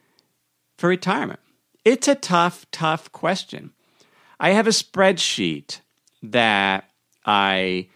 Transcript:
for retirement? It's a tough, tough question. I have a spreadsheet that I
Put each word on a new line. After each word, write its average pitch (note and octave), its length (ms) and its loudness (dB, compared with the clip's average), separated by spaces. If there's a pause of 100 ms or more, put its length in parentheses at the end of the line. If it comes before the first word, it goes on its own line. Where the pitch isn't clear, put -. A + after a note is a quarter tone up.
(760)
for E3+ 120 0
retirement? F3+ 500 -4 (460)
It's B3+ 240 4
a C#4 60 4
tough, F3 540 0
tough D#3+ 440 -4
question. - 580 -6 (680)
I D#3 80 2
have G#3 180 4
a A3 40 2
spreadsheet C#3+ 1080 -2 (420)
that G#2 680 0 (360)
I F#2+ 680 0